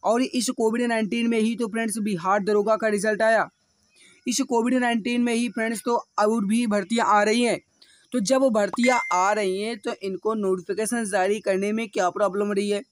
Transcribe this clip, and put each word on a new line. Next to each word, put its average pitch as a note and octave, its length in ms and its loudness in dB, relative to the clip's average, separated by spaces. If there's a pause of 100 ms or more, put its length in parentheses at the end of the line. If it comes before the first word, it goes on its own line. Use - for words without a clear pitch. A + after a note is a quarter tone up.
और A3+ 180 2
इस B3 300 -2
कोविड A3+ 320 0
नाइनटीन A#3 460 0
में A#3 100 2
ही A3 160 0
तो A#3 120 -4
फ्रेंड्स A3+ 320 -4
बिहार G3 440 0
दरोगा G#3 320 2
का A3 120 -2
रिजल्ट G#3 340 0
आया। A3 280 2 (800)
इस B3 140 -2
कोविड A#3+ 340 0
नाइनटीन A#3+ 460 0
में A#3+ 120 0
ही A#3+ 160 0
फ्रेंड्स A3+ 360 -4
तो A#3+ 100 0 (240)
और G#3+ 260 2
भी A3+ 220 2
भर्तियां G#3 400 0
आ G#3 160 6
रही A3 180 2
हैं। A3 180 0 (540)
तो B3+ 80 0
जब C4 200 2 (120)
भर्तियां A3+ 440 2 (160)
आ F#3 200 4
रही G3 260 -2
हैं A3 200 -6
तो A#3 140 -6 (100)
इनको G3 320 -4
नोटिफिकेशन G3+ 720 -2
जारी G3 340 0
करने G3 320 0
में A3+ 180 -4
क्या F#3+ 200 0
प्रॉब्लम G3+ 420 0
रही G3+ 180 -2
है? G3+ 120 -2 (100)